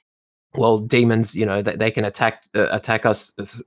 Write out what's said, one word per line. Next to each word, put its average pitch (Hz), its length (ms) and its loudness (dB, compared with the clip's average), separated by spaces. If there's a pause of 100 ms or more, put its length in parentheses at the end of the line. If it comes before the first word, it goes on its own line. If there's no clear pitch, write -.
(540)
"Well, 113 240 4
demons, 113 560 2
you 104 100 -2
know, 101 160 0
they, 101 160 -4
they 110 140 0
can 110 160 -2
attack, - 380 -2 (100)
uh, 104 160 2
attack 110 340 -2
us - 320 -2
th-, 107 300 -12